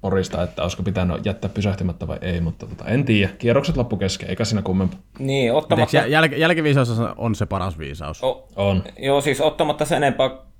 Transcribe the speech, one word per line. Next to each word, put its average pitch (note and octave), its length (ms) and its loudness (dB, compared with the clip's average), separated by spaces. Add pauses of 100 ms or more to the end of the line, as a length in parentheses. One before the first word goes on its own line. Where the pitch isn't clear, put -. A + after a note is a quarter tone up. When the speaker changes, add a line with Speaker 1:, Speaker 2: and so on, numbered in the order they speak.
Speaker 1:
porista, F#2 420 -2
että - 200 -4
olisiko F2+ 200 -4
pitänyt F2+ 440 -2
jättää G2 280 -4
pysähtymättä F#2 540 -4
vai - 140 -6
ei, F2 180 -2
mutta E2 260 -4
tota, G2 180 -14
en B2 200 0
tiedä. G#2 340 2
Kierrokset C#3 380 2
loppu A#2 200 -2
kesken, F#2+ 340 -4
eikä F#2+ 140 -2
siinä G#2 180 -2
kummempaa. F#2 360 0 (200)
Speaker 2:
Niin, C3+ 360 0
ottamatta D#3+ 420 2
Speaker 3:
Miten C3 140 2
jäl-, D#3 220 4
jäl-, C#3 60 -4
jälkiviisaus D3 600 2
on, A#2 180 -2
on A2+ 180 -2
se G2+ 120 -2
paras F#2 320 -4
viisaus. D#2 460 -10
Speaker 2:
O-, - 320 -2
Speaker 1:
On. G2 280 2 (140)
Speaker 2:
joo, C#3 220 2
siis C3+ 200 0
ottamatta D3+ 440 2
sen C#3+ 120 0
enempää C3 340 2 (300)